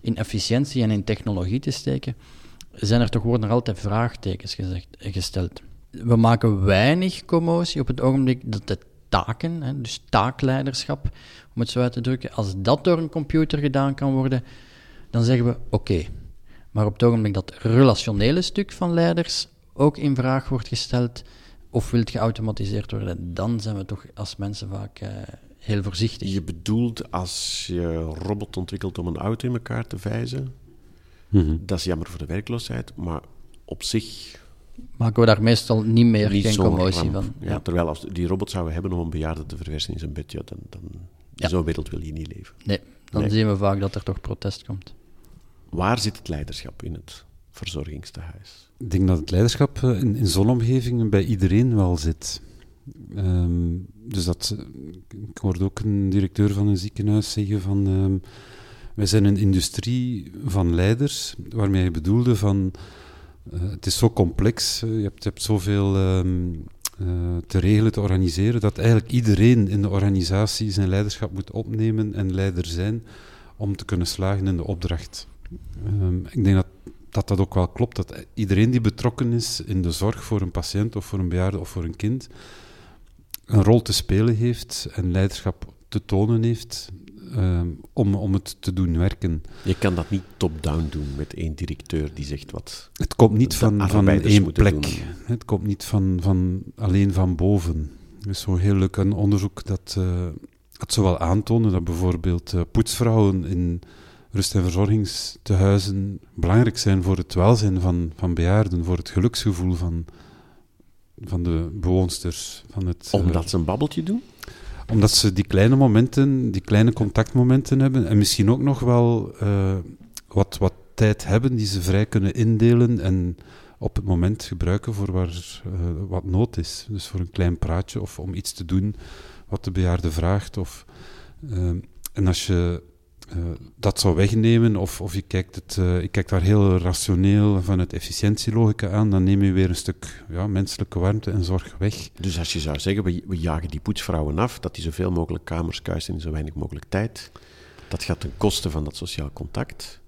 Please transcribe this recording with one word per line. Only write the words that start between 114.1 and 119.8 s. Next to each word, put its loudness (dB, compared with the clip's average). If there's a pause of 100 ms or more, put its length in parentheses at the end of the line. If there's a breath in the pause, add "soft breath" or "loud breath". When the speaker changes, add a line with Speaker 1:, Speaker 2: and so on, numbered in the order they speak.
Speaker 3:
Omdat 6
ze 4
die 0
kleine 6
momenten, 6
die -2
kleine 4
contactmomenten 2
hebben 4
en 4
misschien 4
ook 2
nog 2
wel, 2
eh, 2 (520)